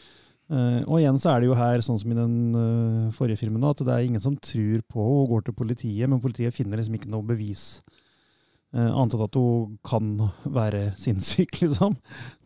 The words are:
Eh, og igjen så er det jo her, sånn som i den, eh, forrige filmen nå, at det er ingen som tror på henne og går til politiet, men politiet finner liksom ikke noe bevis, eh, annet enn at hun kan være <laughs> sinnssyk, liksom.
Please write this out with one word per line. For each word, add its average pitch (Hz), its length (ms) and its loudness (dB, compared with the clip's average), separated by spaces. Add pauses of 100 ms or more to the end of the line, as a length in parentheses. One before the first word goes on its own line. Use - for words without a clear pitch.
(500)
Eh, 120 320 2
og 156 160 0
igjen 135 240 4
så 175 80 4
er 120 120 4
det 123 40 6
jo 127 80 4
her, 120 320 2
sånn 113 140 0
som 113 100 -4
i 117 80 0
den, 117 140 0 (260)
eh, 113 560 0
forrige 113 240 -2
filmen 110 240 -2
nå, 147 80 2
at 143 160 -2
det 127 80 2
er 123 140 0
ingen 113 120 0
som 135 140 0
tror 110 480 -2
på 110 220 -4
henne 139 180 4
og 131 80 2
går 113 160 0
til 113 80 -6
politiet, 117 560 -4
men 131 100 2
politiet 117 360 -4
finner 107 240 -2
liksom 110 180 -4
ikke 107 140 -10
noe 110 100 -4
bevis, 107 600 -6 (920)
eh, 117 180 0
annet 123 240 2
enn 110 80 0
at 107 160 -2
hun 117 460 0
kan 110 240 0 (380)
være 107 360 0 (120)
<laughs> - 100 -14
sinnssyk, - 580 -2
liksom. 180 320 2 (520)